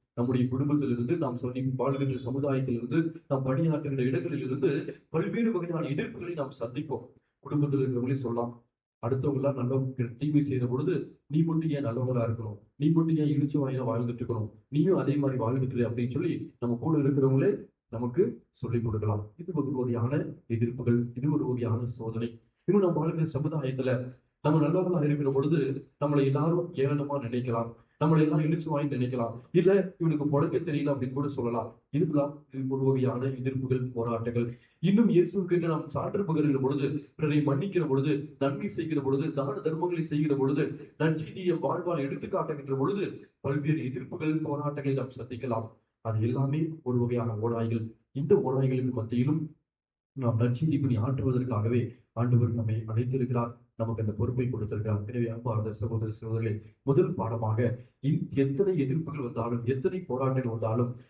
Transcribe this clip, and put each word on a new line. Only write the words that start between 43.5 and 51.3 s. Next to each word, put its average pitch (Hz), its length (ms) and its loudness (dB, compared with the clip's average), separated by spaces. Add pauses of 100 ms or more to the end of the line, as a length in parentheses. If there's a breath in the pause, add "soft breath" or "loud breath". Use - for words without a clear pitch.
எதிர்ப்புகள், 151 640 -4
போராட்டங்களை 143 560 -2
நாம் 113 300 -6
சந்திக்கலாம். 117 420 -4 (320)
அது 110 200 0
எல்லாமே 135 460 2 (160)
ஒரு 123 160 0
வகையான 120 440 0
ஓநாய்கள். 113 480 -2 (200)
இந்த 160 240 2
ஓநாய்களுக்கு 127 560 2
மத்தியிலும் 123 640 0 (560)
நாம் 117 280 0
நற்செய்தி 135 420 2
பணி 127 160 2
ஆற்றுவதற்காகவே 123 1000 0 (180)